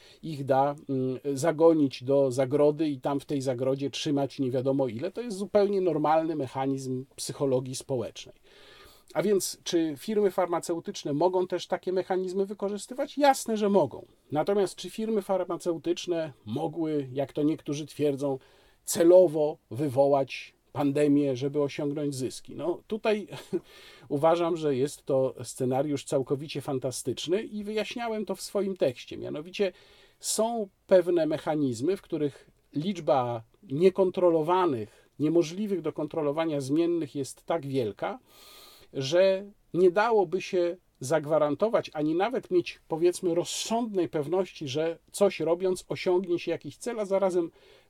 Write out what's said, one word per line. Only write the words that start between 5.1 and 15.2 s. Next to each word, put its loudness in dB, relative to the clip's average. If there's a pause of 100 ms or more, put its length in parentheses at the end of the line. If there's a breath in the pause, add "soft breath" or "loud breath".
To -10
jest -8
zupełnie 2
normalny 2
mechanizm -4 (120)
psychologii -2
społecznej. -8 (800 loud breath)
A 0
więc 0
czy 0
firmy 0
farmaceutyczne -2
mogą 2
też -4
takie -4
mechanizmy -2
wykorzystywać? -8
Jasne, 4
że 2
mogą. 2 (260)
Natomiast 0
czy -10
firmy -2